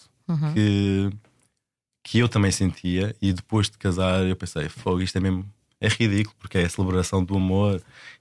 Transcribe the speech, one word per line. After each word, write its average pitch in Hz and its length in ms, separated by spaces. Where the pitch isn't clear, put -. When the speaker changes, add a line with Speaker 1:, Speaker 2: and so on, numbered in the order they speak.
Speaker 1:
Uhum. 156 280
Speaker 2:
que, 101 560
que - 140
eu 120 100
também 101 220
sentia, 92 720
e 98 120
depois 101 380
de - 80
casar 92 480
eu 92 100
pensei, 80 340
"Fogo, 90 320
isto 92 140
é 92 40
mesmo, 95 240
é 107 80
ridículo, 104 500
porque - 200
é 87 60
a 85 40
celebração 92 560
do 98 120
amor, 95 460